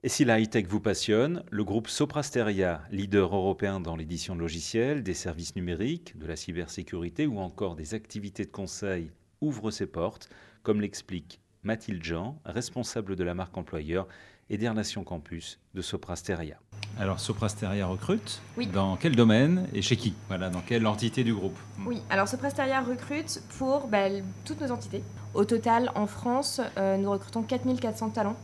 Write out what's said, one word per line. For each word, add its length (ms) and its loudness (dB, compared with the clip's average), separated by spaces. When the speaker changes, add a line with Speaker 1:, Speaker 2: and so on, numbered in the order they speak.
Speaker 1:
Et 60 2
si 160 6
la 160 8
high-tech 260 4
vous 140 0
passionne, 680 4
le 140 0
groupe 240 0
Soprasteria, 920 2
leader 420 4
européen 460 2
dans 160 -4
l'édition 400 -6
de 60 -2
logiciels, 640 0
des 100 -2
services 420 -6
numériques, 640 -4
de 80 -10
la 80 -4
cybersécurité 920 -6
ou 120 -2
encore 380 -4
des 160 -8
activités 500 -8
de 80 -8
conseil, 600 -6
ouvre 320 -2
ses 160 -4
portes, 400 -4
comme 180 2
l'explique 580 -8
Mathilde 400 -4
Jean, 400 -4
responsable 720 -4
de 80 -2
la 100 0
marque 240 -6
employeur 480 -2
et 80 -2
des 100 0
relations 360 -2
campus 560 -10
de 80 -6
Soprasteria. 760 -6
Alors, 200 0
Soprasteria 680 0
recrute. 540 -2
Speaker 2:
Oui. 100 -2
Speaker 1:
Dans 280 2
quel 200 2
domaine 580 8
et 80 0
chez 140 4
qui ? 180 0
Voilà, 220 -2
dans 120 -2
quelle 240 2
entité 380 2
du 100 4
groupe ? 240 -2
Speaker 2:
Oui, 240 -4
alors 180 4
Soprasteria 540 0
recrute 600 -4
pour, 300 2
bah, 200 4
l-, 160 -2
toutes 140 -6
nos 120 -2
entités. 320 -6
Au 120 4
total, 500 4
en 120 2
France, 520 0
euh, 200 4
nous 140 2
recrutons 320 -2
quatre 220 0
mille 140 2
quatre 180 -2
cents 120 -2
talents 340 0